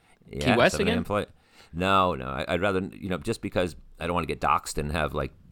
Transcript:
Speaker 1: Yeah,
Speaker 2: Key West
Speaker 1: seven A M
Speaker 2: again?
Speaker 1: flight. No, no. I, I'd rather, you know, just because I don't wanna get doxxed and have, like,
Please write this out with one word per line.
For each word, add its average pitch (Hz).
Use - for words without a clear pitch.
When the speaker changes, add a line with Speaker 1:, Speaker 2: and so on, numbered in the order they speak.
Speaker 1:
Yeah, 76
Speaker 2:
Key 113
West 143
Speaker 1:
seven -
A -
M -
Speaker 2:
again? 117
Speaker 1:
flight. 101
No, 92
no. 64
I, 67
I'd 85
rather, 95
you 52
know, 92
just 113
because 92
I 80
don't 85
wanna 85
get 71
doxxed 78
and 73
have, 76
like, 71